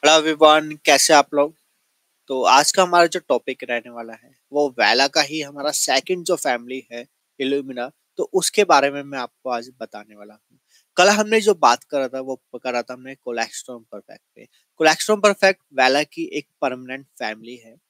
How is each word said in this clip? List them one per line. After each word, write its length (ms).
Hello 140
everyone, 640
कैसे 280
आप 200
लोग? 200
तो 160
आज 280
का 120
हमारा 220
जो 140
टॉपिक 500
रहने 200
वाला 240
है, 180
वो 180
वेला 380
का 140
ही 200
हमारा 300
सेकंड 540
जो 100
फैमिली 560
है, 140
इल्यूमिना, 500
तो 160
उसके 300
बारे 280
में 120
मैं 160
आपको 300
आज 200
बताने 340
वाला 180
हूँ। 260
कल 120
हमने 320
जो 140
बात 280
करा 240
था, 120
वो 220
करा 180
था 120
हमने 220
कोलेस्ट्रॉम 760
परफेक्ट 320
पे। 120
कोलेस्ट्रॉम 440
परफेक्ट 400
वेला 300
की 340
एक 100
परमानेंट 440
फैमिली 380
है 200